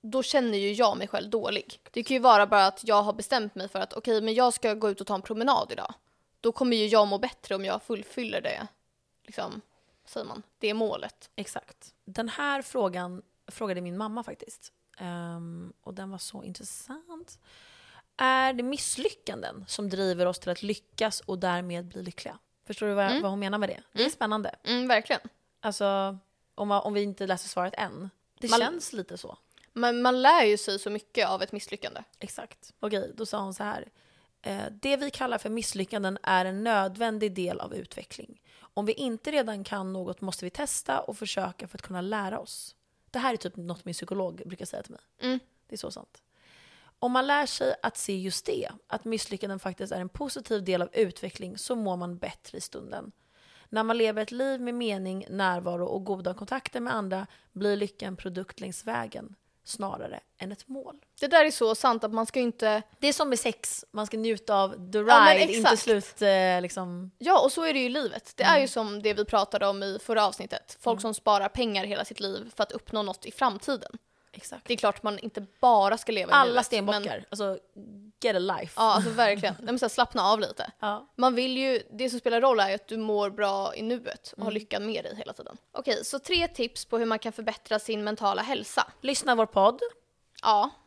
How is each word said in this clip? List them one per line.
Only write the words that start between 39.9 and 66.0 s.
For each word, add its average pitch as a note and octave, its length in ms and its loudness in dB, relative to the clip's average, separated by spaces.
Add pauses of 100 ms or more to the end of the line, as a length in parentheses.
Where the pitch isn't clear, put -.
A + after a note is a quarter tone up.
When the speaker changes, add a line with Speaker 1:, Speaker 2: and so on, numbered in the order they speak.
Speaker 2:
något F#3 280 -8
måste F#3+ 240 -8
vi F3+ 40 -6
testa - 500 -4
och - 180 -8
försöka G3+ 500 -6
för - 100 -18
att - 40 -16
kunna F3+ 200 -8
lära G3+ 380 -4
oss." - 360 -14 (360)
Det B3 80 -4
här B3+ 140 0
är A3 40 -4
typ - 180 -8
något F3 300 -10
min F3 80 -8
psykolog F3 520 -6
brukar F#3 200 -12
säga - 180 -10
till - 80 -18
mig. - 100 -20 (200)
Speaker 1:
Mm. B3+ 180 -2 (280)
Speaker 2:
Det A3 80 -14
är - 20 -12
så - 140 -10
sant. - 320 -20 (760)
Om B3 120 0
man C4 160 2
lär C#4+ 180 4
sig C4 380 0
att - 140 -4
se - 200 -4
just F#3 280 -4
det, - 240 -4 (180)
att - 180 -8
misslyckanden G#3 540 -6
faktiskt F#3+ 340 -8
är F#3 80 -6
en F#3 80 -8
positiv A#3 540 -4
del F3+ 180 0
av F3 120 -2
utveckling, F#3+ 640 -2
så - 180 -4
mår G3 220 -2
man F3 200 -8
bättre - 400 -12
i F#3 40 -10
stunden. - 500 -12 (580)
När A3 140 -2
man A3+ 140 0
lever G#3+ 240 2
ett G#3+ 100 -6
liv C4 300 -2
med A#3+ 140 -6
mening, F#3+ 540 -4
närvaro F3+ 560 -2
och F#3+ 180 -4
goda F#3 300 -4
kontakter A#3+ 460 -8
med A#3 140 -4
andra F#3+ 340 -4 (240)
blir G3+ 240 0
lyckan G3+ 320 -6
en F#3 100 -8
produkt F#3 420 -10
längs F#3+ 260 -10
vägen A3 500 -6 (300)
snarare - 540 -8 (180)
än F#3+ 140 -10
ett - 160 -16
mål. C#4 320 -12 (200)
Speaker 1:
Det C#4+ 80 -2
där D#4 180 10
är D4+ 60 2
så A3 240 2
sant A3+ 280 2
att G#3+ 100 -2
man A3+ 120 0
ska - 140 -2
inte A3 420 0 (180)
Speaker 2:
Det C#4+ 80 2
är D4 60 4
som D4 160 0
med A#3+ 100 2
sex, - 520 -4
man G#3+ 160 -4
ska A3 100 -6
njuta A3 380 0
av F#3+ 360 2
the G#3 60 0
Speaker 1:
Ja, G#3 60 2 (200)
men G3 40 12 (100)
Speaker 2:
ride, F#3+ 40 6 (120)
inte - 0 - (200)
Speaker 1:
exakt. A3 80 2
Speaker 2:
slut, G#3 400 2